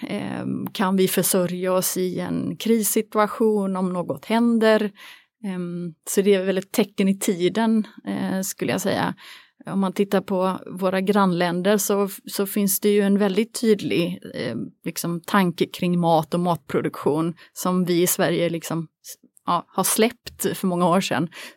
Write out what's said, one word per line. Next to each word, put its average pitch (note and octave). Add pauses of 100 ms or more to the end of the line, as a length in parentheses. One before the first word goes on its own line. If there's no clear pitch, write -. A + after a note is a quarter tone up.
ehm, -
kan G3
vi F#3
försörja F3+
oss F3+
i F3+
en F3
krissituation G#3+
om F#3
något E3+
händer? A3 (520)
Ehm, F3 (140)
så -
det G3+
är F#3
väl F#3+
ett F#3
tecken G3+
i G3
tiden, G#3 (200)
eh, F#3+
skulle -
jag F#3+
säga. - (520)
Om G3
man F#3+
tittar G3
på F#3 (120)
våra F#3+
grannländer F#3+
så, G3+ (180)
så -
finns G3+
det G#3
ju G#3
en G3
väldigt G3+
tydlig, F3 (140)
eh, A#2 (280)
liksom E3+
tanke F3+
kring F3
mat E3
och F3
matproduktion E3 (180)
som F3+
vi E3+
i F3+
Sverige E3+
liksom, E3 (580)
ja, F3
har -
släppt -
för -
många F3+
år F3+
sedan. F3 (280)